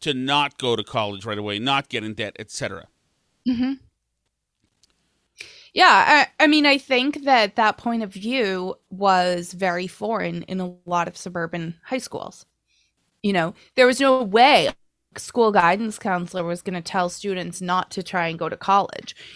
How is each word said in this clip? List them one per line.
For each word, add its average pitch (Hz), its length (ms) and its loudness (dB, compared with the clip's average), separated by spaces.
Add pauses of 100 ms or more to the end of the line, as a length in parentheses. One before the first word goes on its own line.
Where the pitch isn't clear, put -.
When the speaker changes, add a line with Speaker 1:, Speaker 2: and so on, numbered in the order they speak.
Speaker 1:
to 151 120 -4
not 139 460 -2
go 120 180 0
to 104 80 -6
college 104 400 -6
right 104 140 -6
away, 104 200 -6
not 139 300 -2
get 110 160 -6
in 107 80 -8
debt, 107 260 -8
et 107 120 -16
cetera. 92 380 -10 (600)
Speaker 2:
Mm-hmm. 254 240 -2 (2000)
Yeah, 294 540 6 (120)
I, 302 60 6
I - 20 6
mean, 302 200 4
I 277 100 4
think 269 480 -2
that 233 320 2
that 214 220 2
point 233 240 -4
of 196 100 -8
view 190 640 -4 (140)
was 180 640 0
very 180 320 -2
foreign 180 560 -6
in 185 180 -8
a 180 140 -8 (100)
lot 175 240 -2
of 175 80 -14
suburban 170 680 -8
high 262 120 -6
schools. - 480 -12 (800)
You 202 100 0
know, 175 220 0 (200)
there 254 120 6
was 247 120 2
no 262 240 4
way 220 460 4 (460)
a - 40 -14
school 226 340 0
guidance 202 460 2
counselor 180 460 -4
was 175 160 -6
gonna 180 220 -8
tell 180 260 -2
students 180 540 -8
not 180 300 -2
to 190 100 -8
try 175 260 -2
and 165 100 -8
go 160 120 -4
to - 80 -8
college. - 580 -2 (200)